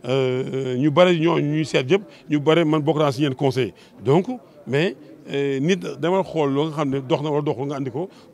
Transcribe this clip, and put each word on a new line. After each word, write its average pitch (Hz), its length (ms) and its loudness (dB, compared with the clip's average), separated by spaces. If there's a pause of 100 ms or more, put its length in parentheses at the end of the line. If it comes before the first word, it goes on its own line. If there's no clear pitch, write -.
euh, 131 720 -2
ñu 147 140 2
bari 175 280 4
ñoo 160 200 2
ñuy 151 260 -2
seet 135 240 0
yëpp, 202 140 2 (260)
ñu 147 100 2
bari 156 240 4
man 156 180 2
bokk 147 180 2
naa 147 120 2
si 120 100 -2
ñeen 143 120 2
conseil. 127 400 0 (320)
Donc, 156 220 4 (400)
mais, 147 280 0 (360)
euh, 139 280 -2
nit 170 180 2
demal 170 460 -2
xool 147 300 -2
loo 143 140 0
nga 156 80 -8
xam 147 160 -2
ne 135 80 -2
dox 135 240 -2
na 151 80 -4
wala 147 100 0
doxul 143 240 -4
nga 143 120 -6
andi 139 120 -6
ko, 156 180 -6 (260)